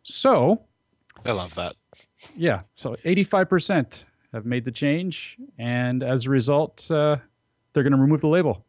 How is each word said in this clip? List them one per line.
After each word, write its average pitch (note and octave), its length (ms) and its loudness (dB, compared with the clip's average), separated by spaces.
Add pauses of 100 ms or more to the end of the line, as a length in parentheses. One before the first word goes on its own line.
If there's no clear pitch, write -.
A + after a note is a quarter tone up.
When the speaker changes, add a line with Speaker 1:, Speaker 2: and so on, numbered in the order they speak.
Speaker 1:
So G3+ 600 2 (600)
Speaker 2:
I A#2+ 60 -2
love F2+ 240 -6
that. F2 200 -8 (600)
Speaker 1:
Yeah, D3+ 240 0 (160)
so - 300 -10
eighty-five F#3 420 2
percent E3+ 560 -2 (300)
have A2 120 -10
made B2 200 -4
the B2+ 60 -6
change, D#3 680 -4 (200)
and B2 460 -2
as B2+ 220 -2
a C3 40 -2
result, C#3 600 0
uh, D3+ 260 2 (540)
they're C#3+ 120 2
gonna C#3 120 4
remove C#3+ 240 4
the D#3 80 0
label. D#3 420 0